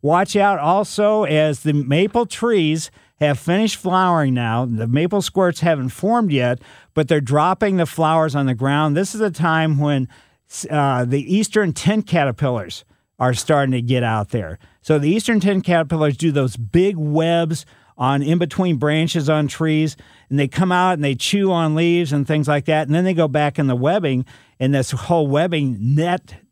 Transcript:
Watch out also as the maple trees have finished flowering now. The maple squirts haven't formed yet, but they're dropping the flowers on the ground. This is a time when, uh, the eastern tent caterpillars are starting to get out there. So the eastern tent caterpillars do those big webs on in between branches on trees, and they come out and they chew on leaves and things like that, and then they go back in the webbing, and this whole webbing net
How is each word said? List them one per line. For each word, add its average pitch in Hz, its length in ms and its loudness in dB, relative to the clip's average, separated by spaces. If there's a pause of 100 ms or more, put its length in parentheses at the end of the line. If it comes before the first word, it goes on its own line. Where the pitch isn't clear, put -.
Watch 175 320 0
out 202 240 2
also 208 640 0
as 151 380 0
the 156 120 -2
maple 160 540 0
trees 165 640 -2 (280)
have 143 200 0
finished 202 380 -2
flowering 175 580 2
now. 120 300 -2
The 113 220 -4
maple 165 360 0
squirts 180 380 -2
haven't 147 280 0
formed 214 420 -2
yet, 123 280 0 (340)
but 151 140 0
they're 156 120 2
dropping 165 580 0
the 165 100 2
flowers 156 480 0
on 139 100 0
the 131 80 0
ground. 143 420 0
This 190 200 -2
is 214 60 -4
a 208 100 0
time 160 480 0
when, 143 280 0 (600)
uh, 139 340 0
the 135 320 -2
eastern 202 380 0
tent 208 320 -2
caterpillars 127 800 -2 (320)
are 127 160 2
starting 139 380 0
to 127 100 0
get 123 220 0
out 110 260 -2
there. 90 300 -6 (240)
So 156 160 2
the 143 100 0
eastern 220 300 0
tent 190 240 0
caterpillars 156 520 0
do 160 160 0
those 135 260 -2
big 170 380 0
webs 160 680 0 (320)
on 139 240 0
in 156 160 2
between 175 400 0
branches 151 520 0
on 151 180 2
trees, 156 500 -2 (320)
and 139 80 0
they 143 100 2
come 180 240 0
out 185 220 2
and 151 100 -2
they 139 120 0
chew 196 360 0
on 165 240 0
leaves 170 380 2
and 143 140 0
things 151 200 0
like 147 180 0
that, 156 220 0
and 147 80 0
then 175 80 2
they 185 100 0
go 160 140 2
back 147 300 0
in 143 100 0
the 131 80 0
webbing, 135 500 0 (340)
and 131 140 2
this 135 180 0
whole 156 360 0
webbing 143 520 0
net 151 560 -2 (160)